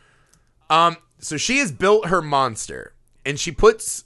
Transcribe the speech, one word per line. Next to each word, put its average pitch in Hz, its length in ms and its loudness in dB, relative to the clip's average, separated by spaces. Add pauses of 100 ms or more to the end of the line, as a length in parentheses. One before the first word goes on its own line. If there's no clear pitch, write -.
(680)
Um, 165 280 4 (220)
so - 180 -8
she 247 220 -2
has 240 120 -2
built 190 360 2
her 175 140 0
monster, 131 720 -4 (320)
and 139 140 -4
she 175 120 -6
puts - 540 2